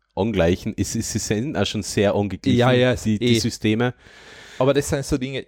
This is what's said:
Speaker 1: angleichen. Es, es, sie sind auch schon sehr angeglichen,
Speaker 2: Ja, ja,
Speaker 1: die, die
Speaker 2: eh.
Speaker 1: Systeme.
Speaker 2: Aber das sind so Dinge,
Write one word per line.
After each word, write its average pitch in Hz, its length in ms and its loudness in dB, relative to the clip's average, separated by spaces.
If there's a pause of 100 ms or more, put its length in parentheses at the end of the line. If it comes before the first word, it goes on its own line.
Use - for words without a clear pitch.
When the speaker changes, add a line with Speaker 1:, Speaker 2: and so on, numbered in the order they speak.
(160)
Speaker 1:
angleichen. 98 640 0
Es, 95 180 -4
es, 113 160 -4
sie 113 80 -4
sind 117 380 -4
auch 101 80 0
schon 107 180 -4
sehr 101 320 0
angeglichen, 101 440 0
Speaker 2:
Ja, 120 120 4
ja, 123 240 4
Speaker 1:
die, 107 240 -2
die 120 160 2
Speaker 2:
eh. 113 40 2
Speaker 1:
Systeme. 113 540 0 (680)
Speaker 2:
Aber 131 140 4
das 139 160 0
sind 139 160 -2
so 147 120 0
Dinge, 131 300 -6